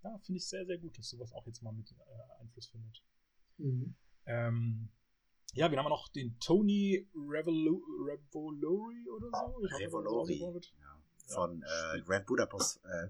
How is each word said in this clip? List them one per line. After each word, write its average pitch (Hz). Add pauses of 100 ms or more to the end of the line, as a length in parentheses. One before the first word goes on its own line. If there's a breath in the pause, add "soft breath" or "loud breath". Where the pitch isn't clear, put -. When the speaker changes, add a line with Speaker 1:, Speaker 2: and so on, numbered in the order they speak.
Speaker 1:
ja, 214
finde 185
ich -
sehr, 185
sehr 180
gut, 165
dass 113
sowas 120
auch 127
jetzt 117
mal 113
mit, 110
äh, -
Einfluss 117
findet. 110 (560)
Speaker 2:
Mhm. 127 (320)
Speaker 1:
Ähm, 117 (640)
ja, 160
wen 139
haben 135
wir 147
noch? -
Den 123
Tony 202
Revolu-, 156 (240)
Revolori 156
oder 220
so? 233
Ich 185
hoffe, 98
Speaker 3:
Revolori. 120 (160)
Speaker 1:
das 175
ist -
Speaker 3:
Ja. 76 (360)
Von, 87
Speaker 1:
Ja. 80
Speaker 3:
äh, 82
Grand 98
Budapest, -
äh, 90